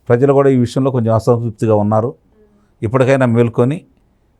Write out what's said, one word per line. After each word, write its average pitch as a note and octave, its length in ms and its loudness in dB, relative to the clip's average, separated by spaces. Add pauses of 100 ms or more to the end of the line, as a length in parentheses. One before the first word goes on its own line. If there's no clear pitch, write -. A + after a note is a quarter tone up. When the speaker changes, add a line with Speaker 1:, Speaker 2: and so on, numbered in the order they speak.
Speaker 1:
ప్రజలు B2+ 260 2
కూడా C3+ 160 4
ఈ C3+ 60 2
విషయంలో B2+ 360 -2
కొంచెం A2+ 220 -2
అసంతృప్తిగా A2+ 600 0
ఉన్నారు. G#2+ 320 0
Speaker 2:
ఉమ్. D3+ 80 -10 (680)
Speaker 1:
ఇప్పటికైనా C3 440 0
మేల్కొని A#2+ 560 0 (580)